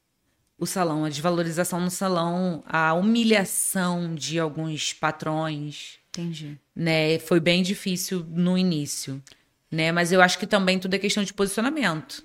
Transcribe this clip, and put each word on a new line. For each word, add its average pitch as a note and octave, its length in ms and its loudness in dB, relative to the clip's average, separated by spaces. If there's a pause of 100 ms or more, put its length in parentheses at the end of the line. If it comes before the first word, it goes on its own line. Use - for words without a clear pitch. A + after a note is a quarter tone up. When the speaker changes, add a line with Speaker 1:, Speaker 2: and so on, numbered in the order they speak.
(580)
Speaker 1:
O F3 80 -2
salão, D#3+ 380 0
a D#3 40 0
desvalorização E3+ 720 0
no F3+ 100 0
salão, F3+ 760 -2
a D#3+ 280 2
humilhação F#3 1200 2
de D3 240 -4
alguns D#3 540 -2
patrões. D#3 1080 -4 (120)
Speaker 2:
Entendi. D#3 460 -8 (180)
Speaker 1:
Né, D#3+ 440 2
foi E3+ 220 2
bem F3 220 4
difícil F3+ 680 -4
no F3 260 2
início, D3 640 -2 (480)
né? D#3+ 200 0
Mas F3 220 2
eu F#3 100 8
acho F3+ 160 4
que G#3+ 80 -4
também F#3+ 320 4
tudo F#3 160 -2
é G3+ 40 0
questão G3+ 260 0
de F#3+ 100 -6
posicionamento. G3+ 920 -2